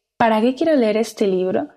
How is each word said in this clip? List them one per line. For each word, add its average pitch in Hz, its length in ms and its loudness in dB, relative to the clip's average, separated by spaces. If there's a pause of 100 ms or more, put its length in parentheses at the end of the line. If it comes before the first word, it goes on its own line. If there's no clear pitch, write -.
(180)
¿para 220 240 2
qué 254 140 0
quiero 320 200 0
leer 220 220 2
este 226 300 -2
libro? 185 500 -2